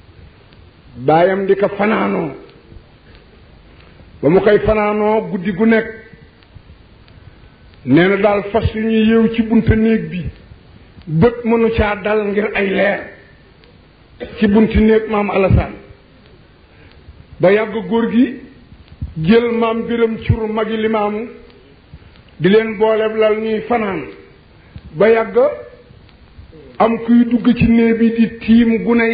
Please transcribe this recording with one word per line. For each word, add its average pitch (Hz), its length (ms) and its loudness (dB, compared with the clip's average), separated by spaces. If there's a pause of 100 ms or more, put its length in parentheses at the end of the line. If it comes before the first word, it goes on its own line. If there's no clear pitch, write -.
(1080)
baayam 190 400 2
di 196 100 4
ko 196 200 0
fanaanoo. 196 540 -2 (1900)
Ba 131 60 2
mu 185 120 2
koy 208 200 2
fanaanoo 208 720 0
guddi 196 220 -6
gu 190 140 -2
nekk, 226 200 2 (2000)
nee 156 240 4
na 202 80 0
daal 202 260 0 (100)
fas 208 220 0
yu 220 80 -6
ñuy 220 260 0
yeew 226 260 4
ci 233 80 -2
buntu 220 340 2
néeg 220 340 0
bi, 170 140 -8 (840)
bët 196 380 0
mënu 226 320 2
caa 208 260 0
dal 214 240 -2
ngir 202 280 -2
ay 196 160 -2
leer, 190 300 0 (1400)
ci 208 100 -4
buntu 214 320 2
néeg 220 300 2
maam 202 200 -4
Alassane. 190 460 0 (1600)
Ba 175 120 4
yàgg 208 220 -2 (140)
góor 220 220 -2
gi 240 300 0 (840)
jël 233 300 2
maam 226 340 -2
Biram 233 300 -2 (100)
Cur 220 220 -2
magi 220 280 -4
Limaamu, 220 520 -2 (1120)
di 165 80 2
leen 214 300 2
booleb 220 380 0
lal 214 240 2
ñuy 220 280 -4
fanaan. 208 340 -4 (920)
Ba 185 160 2
yàgg 220 280 0 (1400)
am 226 260 0
kuy 240 220 4
dugg 233 300 2
ci 233 120 2
néeg 226 300 4
bi 226 180 4
di 226 220 0
tiim 226 460 2
gune 233 300 2